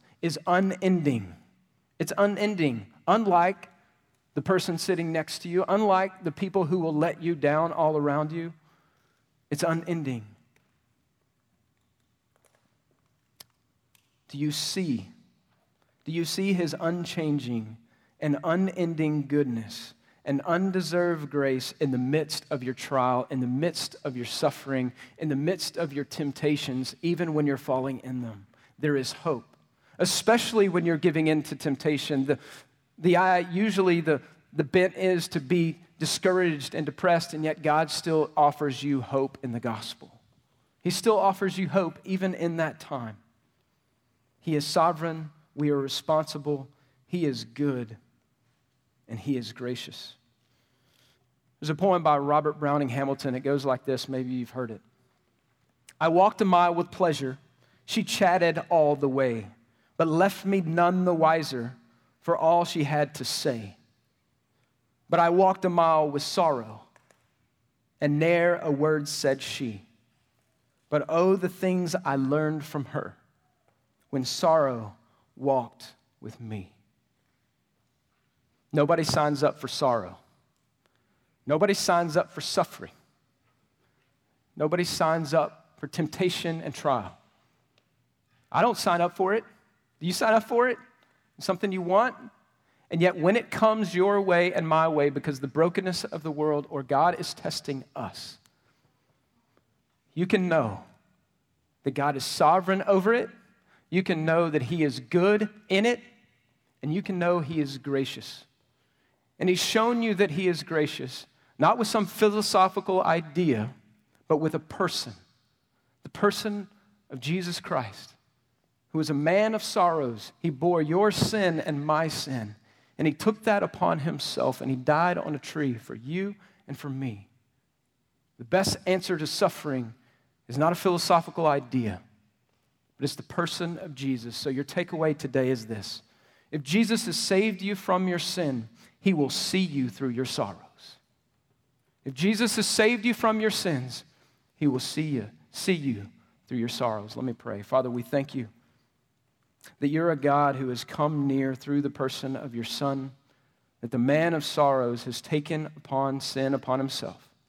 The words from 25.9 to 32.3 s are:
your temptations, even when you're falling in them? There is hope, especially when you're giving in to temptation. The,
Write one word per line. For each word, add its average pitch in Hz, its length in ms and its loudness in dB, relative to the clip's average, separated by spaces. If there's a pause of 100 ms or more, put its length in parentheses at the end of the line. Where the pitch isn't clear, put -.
your 139 120 -6
temptations, 143 1000 -4
even 165 320 -2
when 151 120 2
you're 139 100 2
falling 131 460 -4
in 127 200 -6
them? 101 240 -12 (320)
There 147 180 0
is 127 160 -2
hope, - 440 -6 (420)
especially 220 680 4
when 175 160 0
you're 170 120 2
giving 160 320 2
in 156 160 2
to 147 120 -10
temptation. 139 680 0
The, 139 120 0 (600)